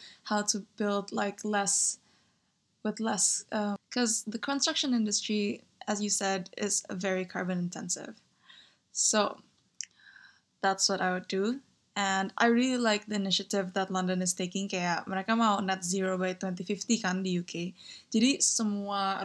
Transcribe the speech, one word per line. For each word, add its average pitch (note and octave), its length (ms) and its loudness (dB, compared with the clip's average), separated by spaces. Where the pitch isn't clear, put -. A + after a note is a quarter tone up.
how G#3 260 0
to G3 160 -2
build, G3+ 360 0
like, G#3 320 -2
less, G3+ 540 0
with G#3+ 160 -4
less, A3 520 0
uh, G#3 240 -2
'cause A#3 360 0
the A3 120 -6
construction C#4 560 0
industry, G#3+ 720 0
as G#3 140 0
you G#3 80 0
said, G3 480 0
is G3+ 320 0
very F#3 340 -2
carbon F3+ 340 -2
intensive. F3 600 -6
So, - 500 2
that's F#3+ 260 2
what F#3+ 140 0
I F#3 100 2
would F3+ 160 -4
do. A3 340 0
And G3 440 0
I A#3 100 6
really B3 320 4
like G#3+ 260 2
the G#3+ 140 -2
initiative F#3+ 540 0
that F#3+ 180 0
London F#3 300 2
is F3+ 100 0
taking, F#3+ 360 -4
kayak F3 380 0
mereka F#3+ 300 -2
mau A3 240 4
net F#3+ 240 -2
zero F#3 320 0
by F#3 160 0
twenty F3+ 320 -6
fifty G#3 320 -2
kan F#3 260 0
di F#3 140 0
U F3 80 -2
K. F3 320 -8
Jadi, C4 320 4
semua G3+ 840 0